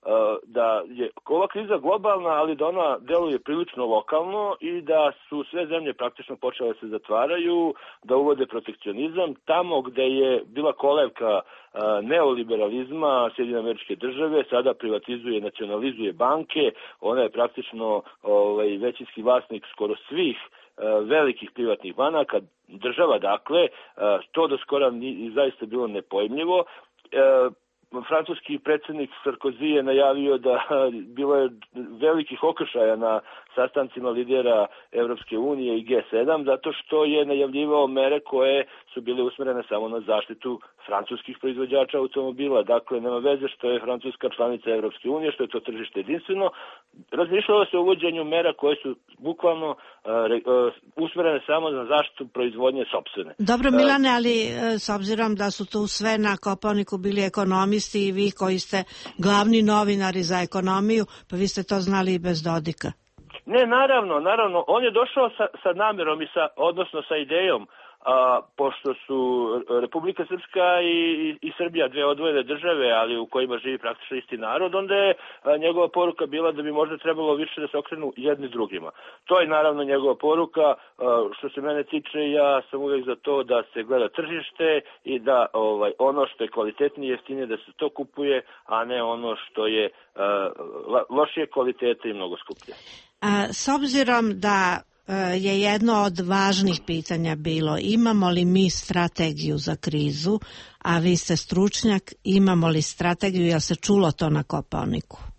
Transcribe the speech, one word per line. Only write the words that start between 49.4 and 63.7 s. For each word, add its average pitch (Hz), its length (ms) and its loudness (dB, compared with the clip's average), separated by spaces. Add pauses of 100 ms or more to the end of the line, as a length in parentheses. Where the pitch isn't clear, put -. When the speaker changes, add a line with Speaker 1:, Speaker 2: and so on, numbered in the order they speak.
Speaker 1:
e, - 380 -12 (200)
re-, 117 180 0
e, 123 260 4 (240)
usmjerene 165 500 0
samo 156 240 0
na 131 140 -4
zaštitu 143 440 -2
proizvodnje 127 600 0
sopstvene. 95 480 -6
Speaker 2:
Dobro, 240 300 2
Speaker 1:
E, 254 80 4
Speaker 2:
Milane, 277 320 6 (100)
ali, 233 240 2
e, 233 360 -2
s - 100 -8
obzirom 214 460 0
da 202 160 -2
su 185 160 -8
tu 208 200 -2
sve 220 320 0
na 208 220 2
Kopaoniku 202 580 -2
bili 202 260 0
ekonomisti 196 720 0 (100)
i 190 40 -2
vi 202 260 0
koji 190 200 0
ste 185 260 -2 (340)
glavni 208 440 4
novinari 202 600 2
za 175 160 0 (100)
ekonomiju, 196 560 2 (260)
pa 180 60 -6
vi 196 120 0
ste 190 140 -4
to 196 180 -2
znali 185 340 0
i 180 40 0
bez 170 240 -2
Dodika. 165 500 -4 (540)
Speaker 1:
Ne, 240 200 4
naravno, 240 540 4